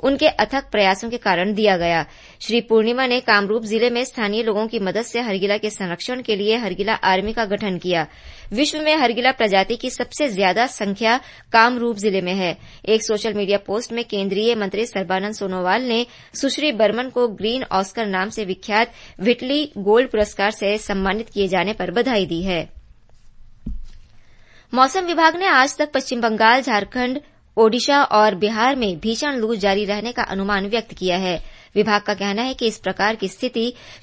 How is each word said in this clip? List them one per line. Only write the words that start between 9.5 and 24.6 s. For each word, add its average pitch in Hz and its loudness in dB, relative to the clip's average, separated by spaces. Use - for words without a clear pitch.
की 254 -6
सबसे - -4
ज्यादा 196 2
संख्या 220 -2
कामरूप 233 4
जिले 196 0
में 180 -2
है। 185 -2
एक 220 4
सोशल 214 -2
मीडिया 202 0
पोस्ट 208 -6
में 233 -4
केंद्रीय 208 0
मंत्री 208 -2
सर्बानंद 190 -4
सोनोवाल 190 -2
ने 240 -2
सुश्री 285 -2
बर्मन 220 0
को 247 0
ग्रीन 220 -4
ऑस्कर 196 -2
नाम 190 -2
से 220 -6
विख्यात 208 -2
व्हिटली 269 0
गोल्ड 220 2
पुरस्कार 208 0
से 208 0
सम्मानित 196 -2
किए 196 -2
जाने 180 0
पर 180 -6
बधाई 220 0
दी 165 -4
है। 185 -4